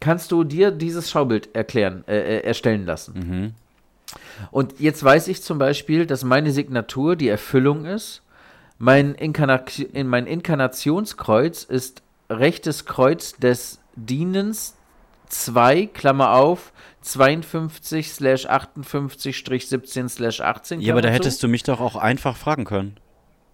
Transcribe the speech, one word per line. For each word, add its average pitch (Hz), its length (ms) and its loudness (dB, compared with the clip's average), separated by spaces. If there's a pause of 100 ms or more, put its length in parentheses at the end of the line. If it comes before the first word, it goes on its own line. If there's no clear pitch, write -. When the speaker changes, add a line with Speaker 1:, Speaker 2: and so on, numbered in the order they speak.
Speaker 1:
kannst 170 320 0
du 170 100 4
dir 170 300 4
dieses 165 360 -4
Schaubild 123 460 0
erklären, 101 540 -2
äh, 104 300 0
äh, - 40 -4
erstellen 110 420 0
lassen. 82 300 -8
Speaker 2:
Mhm. 92 400 -6 (960)
Speaker 1:
Und - 300 -2
jetzt 151 240 0
weiß 151 240 6
ich 185 120 -6
zum 160 180 -6
Beispiel, 147 460 2
dass 131 200 -4
meine 139 260 2
Signatur 135 640 -2
die 151 140 0
Erfüllung 139 560 2
ist. 196 380 -10 (560)
Mein 139 360 4
Inkarna-, 147 480 0 (300)
in, 135 160 -4
mein 123 180 0
Inkarnationskreuz 151 1400 0
ist - 400 -6 (300)
rechtes 143 540 0
Kreuz - 520 0
des - 420 0 (160)
Dienens 185 800 -4 (520)
zwei, 127 580 4
Klammer 135 480 2
auf, 147 380 4 (280)
zweiundfünfzig 156 1120 -2
slash 131 340 0
achtundfünfzig 139 880 -4
strich - 320 -6
siebzehn 127 400 -6
slash 117 320 -4
achtzehn, 120 400 -4
Speaker 2:
Ja, 110 140 0
aber 117 80 4
da 117 60 2
Speaker 1:
Klammer 117 140 2
zu. - 40 0
Speaker 2:
hättest 131 160 -2
du 123 60 2
mich 120 160 0
doch 123 160 -2
auch 113 160 -4
einfach 123 400 -2
fragen 147 280 -4
können. 98 320 -6 (580)